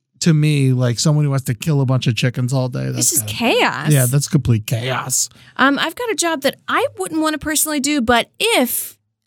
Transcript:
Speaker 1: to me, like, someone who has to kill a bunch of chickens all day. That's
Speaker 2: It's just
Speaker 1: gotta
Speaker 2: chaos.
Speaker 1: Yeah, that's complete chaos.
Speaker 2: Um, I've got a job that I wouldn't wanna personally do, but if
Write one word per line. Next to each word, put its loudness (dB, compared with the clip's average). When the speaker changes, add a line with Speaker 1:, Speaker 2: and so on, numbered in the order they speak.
Speaker 1:
to 4
me, 4
like, 0
someone 2
who 0
has -2
to -4
kill 0
a 2
bunch 0
of 2
chickens -2
all -2
day. -6
That's -6
Speaker 2:
It's 0
just 0
Speaker 1:
gotta -8
Speaker 2:
chaos. 0
Speaker 1:
Yeah, 4
that's 0
complete 2
chaos. -4
Speaker 2:
Um, 2
I've -4
got -6
a -2
job -2
that 0
I 0
wouldn't -4
wanna 0
personally -2
do, 0
but 0
if -2